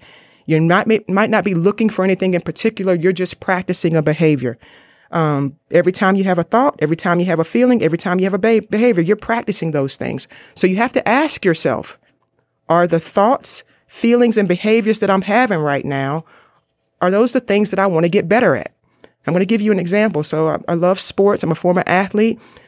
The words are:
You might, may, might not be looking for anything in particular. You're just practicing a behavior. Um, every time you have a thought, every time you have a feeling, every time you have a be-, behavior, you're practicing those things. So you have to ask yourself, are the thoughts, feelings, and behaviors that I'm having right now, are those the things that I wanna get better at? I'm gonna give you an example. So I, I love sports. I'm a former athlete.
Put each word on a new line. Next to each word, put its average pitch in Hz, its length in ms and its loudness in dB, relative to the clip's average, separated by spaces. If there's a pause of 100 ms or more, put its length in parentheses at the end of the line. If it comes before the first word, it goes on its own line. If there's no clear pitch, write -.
(460)
You 156 160 2
might, 180 240 2
may, 220 220 2
might 196 200 0
not 208 160 0
be 202 80 -2
looking 202 380 0
for 185 160 -2
anything 190 260 0
in 175 80 -2
particular. 190 540 -4
You're 160 180 2
just 175 280 -6
practicing 180 560 -2
a 160 40 2
behavior. 151 560 0 (540)
Um, 147 460 -2 (140)
every 175 220 2
time 196 240 2
you 190 80 0
have 185 140 0
a 170 40 0
thought, 247 360 0
every 156 180 0
time 175 240 0
you 175 60 0
have 170 120 0
a 160 60 0
feeling, 247 380 2
every 160 160 0
time 180 200 -2
you 185 60 0
have 190 80 -2
a 202 60 -2
be-, 220 220 2
behavior, 214 420 0
you're 185 140 0
practicing 214 560 -4
those 139 240 -2
things. - 300 -8 (280)
So - 120 0
you 185 100 0
have 233 180 -2
to - 120 -2
ask 277 380 0
yourself, - 540 -2 (720)
are 175 180 4
the 170 140 0
thoughts, - 640 -2 (240)
feelings, 233 500 2
and 202 80 2
behaviors 214 540 0
that 196 100 0
I'm 196 120 2
having 208 360 0
right 143 260 -2
now, 139 400 -4 (760)
are 180 100 2
those 220 220 2
the 262 80 0
things 208 300 0
that 185 100 -2
I 196 80 2
wanna 170 200 0
get 170 200 0
better 202 260 2
at? - 180 -6 (540)
I'm - 60 0
gonna 180 120 2
give 208 160 0
you 214 120 0
an 190 80 0
example. 175 420 0
So 156 280 -2
I, - 80 -4 (100)
I 175 60 -2
love 180 260 0
sports. 202 420 0
I'm 165 80 -2
a 160 60 0
former 180 320 0
athlete. 208 500 0 (300)